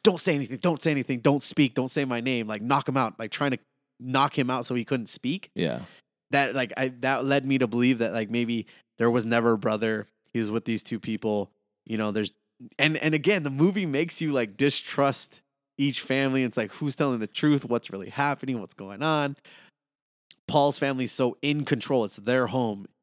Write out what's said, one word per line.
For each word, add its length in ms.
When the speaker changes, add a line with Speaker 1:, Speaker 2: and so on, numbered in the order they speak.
Speaker 1:
"Don't 160
say 160
anything, 220
don't 260
say 80
anything, 300
don't 220
speak, 300
don't 160
say 160
my 160
name," 260
like, 140
knock 260
him 100
out, 200
like, 140
trying 200
to 80
knock 380
him 140
out 140
so 100
he 100
couldn't 220
speak. 480
Speaker 2:
Yeah. 260
Speaker 1:
That, 240
like, 200
I, 140
that 240
led 200
me 140
to 80
believe 320
that, 120
like, 180
maybe 360
there 140
was 140
never 280
a 40
brother. 500
He 60
was 120
with 140
these 180
two 160
people. 520
You 120
know, 140
there's, 220
and, 180
and 160
again, 300
the 80
movie 340
makes 360
you, 100
like, 260
distrust 840
each 240
family. 420
It's 140
like, 160
who's 220
telling 240
the 80
truth? 360
What's 280
really 180
happening? 500
What's 140
going 300
on? 340
Paul's 320
family's 320
so 300
in 220
control. 420
It's 120
their 300
home. 400